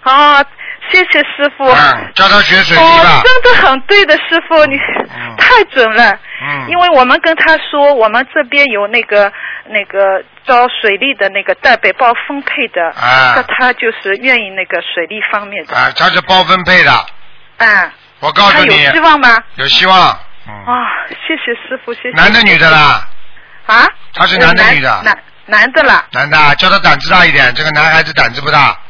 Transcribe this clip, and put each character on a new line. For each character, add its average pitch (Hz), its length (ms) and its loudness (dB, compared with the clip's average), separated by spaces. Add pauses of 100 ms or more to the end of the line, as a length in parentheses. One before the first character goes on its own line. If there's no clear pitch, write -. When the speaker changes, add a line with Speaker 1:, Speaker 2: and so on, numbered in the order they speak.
Speaker 1:
哦， 285 420 4 (440)
谢 370 80 0 (120)
谢 311 100 0
师 285 360 -4
傅。 277 100 -6
Speaker 2:
嗯， 143 480 2
叫 190 140 2
他 202 140 4
学 190 200 2
水 175 140 0
利 330 60 4
吧。 330 360 6
Speaker 1:
哦， - 60 0
真 508 180 4
的 466 240 4
很 269 160 0
对 403 240 2
的， 302 100 4
师 - 320 -2
傅， 311 180 4
你 277 100 -4
Speaker 2:
嗯。 - 640 -8
Speaker 1:
太 480 260 2
准 240 300 -2
了。 220 180 4 (300)
Speaker 2:
嗯。 277 260 -8
Speaker 1:
因 349 100 -4
为 349 120 2
我 262 140 4
们 269 160 2
跟 330 160 0
他 320 200 2
说， 285 380 0
我 220 140 2
们 240 240 -2
这 302 120 -2
边 285 220 0
有 202 200 -4
那 226 160 -2
个， 202 300 0 (320)
那 208 220 -6
个 196 360 -2 (240)
招 247 220 2
水 208 300 -2
利 269 160 -4
的 196 160 -2
那 196 120 -8
个 269 120 -4
代 262 240 0
北 196 160 -2
报 240 180 2 (160)
分 285 140 -8
配 262 260 -6
的， 170 220 -4
Speaker 2:
啊。 254 440 0
Speaker 1:
那 254 80 0
他 247 300 -2
就 240 180 -4
是 196 260 -6
愿 247 200 0
意 208 140 -6
那 190 160 -10
个 175 160 -6
水 170 240 -8
利 208 140 -12 (120)
方 208 160 -6
面 196 160 -12
的。 147 100 -12
Speaker 2:
啊， 127 220 0
他 165 140 -2
是 180 100 -2
包 185 240 0
分 180 200 0
配 180 200 2
的。 139 80 4
Speaker 1:
啊。 - 1000 -4 (300)
Speaker 2:
我 147 120 -2
告 202 180 2
诉 302 140 2
你。 165 120 2
Speaker 1:
他 147 80 2
有 139 80 2
希 330 80 2
望 311 180 4
吗？ 233 240 2 (140)
Speaker 2:
有 135 100 -6
希 185 200 0
望。 180 320 2 (280)
嗯。 107 80 -16 (120)
Speaker 1:
啊， 247 180 -4 (420)
谢 330 100 -6
谢 233 180 -8 (120)
师 254 160 -10
傅， 240 120 -12
谢 - 80 -18
谢。 151 80 -8
Speaker 2:
男 165 200 2
的 226 120 2
女 185 160 2
的 160 120 4
啦？ 147 380 2 (580)
Speaker 1:
啊？ 247 220 2 (240)
Speaker 2:
他 180 140 -2
是 185 100 -2
男 170 180 4
的 180 80 0 (120)
女 147 80 -2
的？ 113 200 -2
Speaker 1:
男， 208 160 -2 (280)
男 214 260 0
的 311 100 0
啦。 226 300 2
Speaker 2:
男 135 160 -2
的， 147 280 4
叫 185 120 0
他 196 120 2
胆 151 200 2
子 151 100 -6
大 180 140 4
一 165 80 2
点， 131 220 2
这 156 100 -4
个 156 60 -2
男 151 200 0
孩 160 120 2
子 156 100 -6
胆 127 220 0
子 139 80 -10
不 147 80 -4
大。 135 280 2 (120)